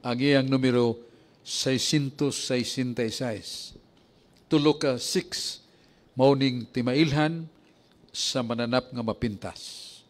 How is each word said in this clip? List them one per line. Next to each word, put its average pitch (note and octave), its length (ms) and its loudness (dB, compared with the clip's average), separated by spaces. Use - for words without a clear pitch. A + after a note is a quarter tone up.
Ang B2 240 -2
iyang C3+ 240 4
numero, B2 480 4
seiscientos C3+ 1040 -2
sesenta B2 560 -2
y A2 80 -4
seis. - 640 -8
Tulo D3 240 6
ka C3+ 240 0
six, - 640 -6
mao C3+ 160 8
ning B2+ 320 0
timailhan D3+ 800 0
sa - 320 -4
mananap A#2+ 480 -2
nga A#2+ 160 -6
mapintas. - 1040 -8